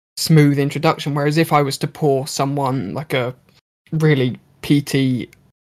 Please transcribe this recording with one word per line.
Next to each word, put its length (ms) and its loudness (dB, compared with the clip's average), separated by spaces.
smooth 420 4
introduction. 560 -2
Whereas 240 0
if 120 0
I 120 4
was 160 -4
to 80 -4
pour 400 -2
someone, 680 -4
like, 220 -8
a 180 -2
really 460 2
peaty 680 0